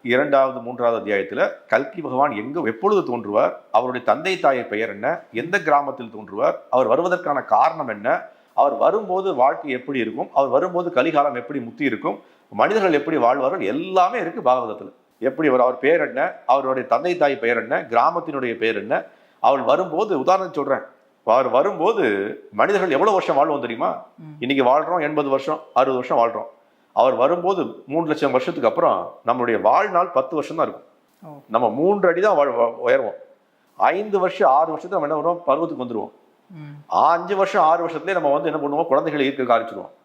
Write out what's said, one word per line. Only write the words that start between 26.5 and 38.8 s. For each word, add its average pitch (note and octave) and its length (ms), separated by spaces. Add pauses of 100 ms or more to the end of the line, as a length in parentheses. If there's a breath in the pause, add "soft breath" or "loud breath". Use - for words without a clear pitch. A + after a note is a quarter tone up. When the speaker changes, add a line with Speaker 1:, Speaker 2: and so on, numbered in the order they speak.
Speaker 1:
அவர் A#2+ 200
வரும்போது E3+ 720
மூன்று D#3 220
லட்சம் C#3+ 220
வருஷத்துக்கு B2+ 380
அப்புறம் A2 540
நம்முடைய A#2+ 360
வாழ்நாள் F3 480
பத்து D3 280
வருஷம் D#3 220
தான் C#3 100
இருக்கும். - 200 (440)
Speaker 2:
ஓ. C#3+ 60 (100)
Speaker 1:
நம்ம A#2 220
மூன்று F3+ 400
அடி E3+ 120
தான் G3+ 160
வாழ்-, C#3+ 140
வ-, A#2 220 (120)
உயருவோம். B2 280 (640)
ஐந்து F#3+ 420
வருஷம், F3+ 320
ஆறு D#3 260
வருஷத்துல F#3 220
நம்ம D3 80
என்ன D#3 100
பண்ணுவோம்? E3+ 300
பருவத்துக்கு C#3+ 380
வந்துருவோம். A2+ 260 (400)
Speaker 2:
ம். D3+ 360
Speaker 1:
அஞ்சு E3+ 480
வருஷம், F#3+ 280
ஆறு E3 240
வருஷத்துலயே E3 260
நம்ம D3 200
வந்து D3+ 180
என்ன D3 160
பண்ணுவோம்? D3 200